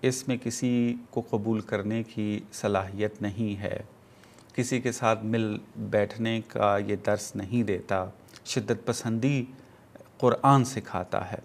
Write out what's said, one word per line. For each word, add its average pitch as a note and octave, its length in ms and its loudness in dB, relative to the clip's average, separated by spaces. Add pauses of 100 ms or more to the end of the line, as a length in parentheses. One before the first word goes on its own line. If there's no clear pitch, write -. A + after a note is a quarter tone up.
इसमें B2+ 340 0
किसी A#2+ 600 0 (120)
को - 80 -2
कबूल A2 400 0
करने G#2+ 420 -2
की G#2+ 500 -4
सलाहियत G2+ 720 0
नहीं G#2 340 -2
है, - 280 -6 (720)
किसी B2 240 0
के B2 120 0
साथ A2+ 300 2
मिल A2 380 0 (180)
बैठने G#2+ 640 0
का G#2 380 2
ये G#2 180 -2
दर्स G#2 400 -2
नहीं G#2 280 0
देता, F#2+ 480 -2 (340)
शिद्दत A2+ 400 -2
पसंदी A#2+ 640 0 (720)
कुरान C3+ 440 6
सिखाता - 540 -4
है। F#2+ 260 -6